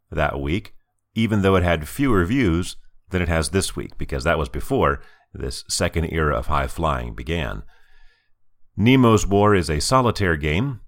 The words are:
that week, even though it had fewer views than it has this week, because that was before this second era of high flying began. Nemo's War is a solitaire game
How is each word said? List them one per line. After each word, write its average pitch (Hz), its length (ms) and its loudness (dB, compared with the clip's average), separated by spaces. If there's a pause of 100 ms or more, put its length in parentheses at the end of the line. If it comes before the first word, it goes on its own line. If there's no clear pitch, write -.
that 73 320 -2
week, 82 320 -4 (400)
even 107 300 0
though 95 120 4
it 92 60 4
had 85 260 0
fewer 113 380 2
views 92 520 0 (340)
than 90 100 0
it 82 60 -2
has 80 220 0
this 92 260 -2
week, - 240 -10
because 69 240 -6
that 80 160 2
was 73 100 -4
before 76 540 0 (280)
this - 380 -10
second 85 360 -2
era 78 300 0
of 60 120 -4
high 71 180 -2
flying 67 480 -4
began. 57 480 -6 (1120)
Nemo's 113 520 6
War 101 260 4
is 87 160 0
a 78 100 0
solitaire 104 560 0
game 87 520 -2